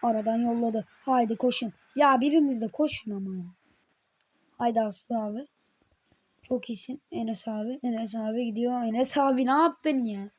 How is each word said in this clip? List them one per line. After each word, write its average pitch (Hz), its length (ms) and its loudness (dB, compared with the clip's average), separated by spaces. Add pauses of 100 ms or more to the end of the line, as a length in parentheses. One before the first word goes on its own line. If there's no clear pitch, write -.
aradan 226 360 0
yolladı. 233 480 0 (180)
Haydi 240 320 2
koşun. 240 360 -2 (240)
Ya 269 240 6
biriniz 285 400 4
de 220 80 -2
koşun 202 420 -2
ama 196 260 -6
ya. 180 80 -8 (1120)
Haydi 233 220 2
Aslı 220 380 -4
abi. 214 280 -6 (960)
Çok 247 280 -4
iyisin 254 320 -10 (100)
Enes 226 360 -4
abi. 226 340 -6
Enes 226 320 -4
abi 226 300 -2
gidiyor. 240 380 -2
Enes 240 360 0
abi 269 280 4
ne 254 40 2
yaptın 302 540 2
ya? 202 240 -6 (100)